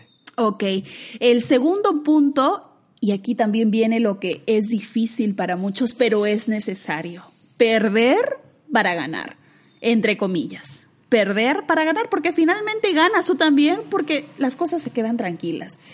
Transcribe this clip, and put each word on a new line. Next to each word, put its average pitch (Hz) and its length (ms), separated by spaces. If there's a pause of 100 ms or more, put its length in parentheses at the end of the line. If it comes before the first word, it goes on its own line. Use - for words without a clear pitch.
(360)
Ok. 214 280 (560)
El 240 240
segundo 320 600
punto, 294 640 (320)
y 208 120
aquí 202 240
también 220 340
viene 226 300
lo 202 200
que 180 280
es 214 220
difícil 220 680
para 180 200
muchos, 196 380
pero 214 320
es 208 240
necesario. 180 720 (360)
Perder 226 600 (540)
para 196 240
ganar, 139 420 (440)
entre 214 360
comillas. - 600 (280)
Perder 226 600
para 320 160
ganar, 381 260
porque 330 240
finalmente 415 580
ganas 339 360
tú 359 80
también, 311 460 (100)
porque 294 340 (140)
las 262 160
cosas 339 260
se 240 80
quedan 226 260
tranquilas. 175 640 (160)